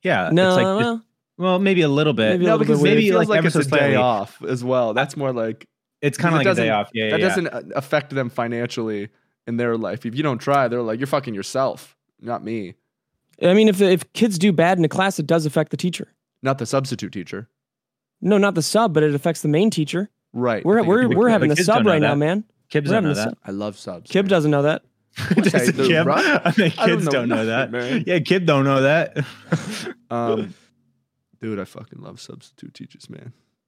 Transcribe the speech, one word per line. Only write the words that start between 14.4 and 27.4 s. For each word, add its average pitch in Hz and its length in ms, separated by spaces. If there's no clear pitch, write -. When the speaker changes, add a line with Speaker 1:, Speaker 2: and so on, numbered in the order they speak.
Speaker 2:
bad 170 260
in 165 60
a 151 40
class, 190 300
it 151 80
does 165 200
affect 151 240
the 156 60
teacher. - 360
Speaker 3:
Not 135 160
the 117 80
substitute 131 460
teacher. 95 360
Speaker 2:
No, 202 180
not 202 160
the 160 80
sub, 214 320
but 151 80
it 151 120
affects 156 280
the 160 60
main 175 220
teacher. 165 400
Speaker 3:
Right. 120 320
Speaker 2:
We're, 208 140
Speaker 3:
I 233 40
think 160 60
Speaker 2:
we're, 208 120
Speaker 3:
it'd 247 100
be 170 60
Speaker 2:
we're 214 100
Speaker 3:
okay. 233 60
Speaker 2:
having 175 180
Speaker 1:
But 147 40
Speaker 2:
a - 20
Speaker 1:
kids 175 100
Speaker 2:
sub 214 120
Speaker 1:
don't 233 80
know 202 60
Speaker 2:
right 151 100
now, 113 80
Speaker 1:
that. 143 60
Speaker 2:
man. 170 280
Speaker 1:
Kids 147 200
Speaker 2:
We're 185 60
Speaker 1:
don't 220 100
Speaker 2:
having 147 120
Speaker 1:
know 104 60
Speaker 2:
a - 40
Speaker 1:
that. 120 40
Speaker 2:
sub. - 140
Speaker 3:
I 101 80
love 104 260
subs, 90 320
Speaker 2:
Kib 190 160
Speaker 3:
man. 185 40
Speaker 2:
doesn't 156 200
know 143 120
that. 151 200
Speaker 1:
<laughs> - 200
Does 202 200
Speaker 3:
Okay, 131 120
Speaker 1:
it 135 100
Speaker 3:
the 135 120
Speaker 1:
Kib? 156 180
Speaker 3:
Ru-, 139 80
Speaker 1:
I 226 420
mean, 175 220
Speaker 3:
I 220 80
don't 226 100
Speaker 1:
kids 185 100
Speaker 3:
know 147 40
Speaker 1:
don't 123 180
know 113 160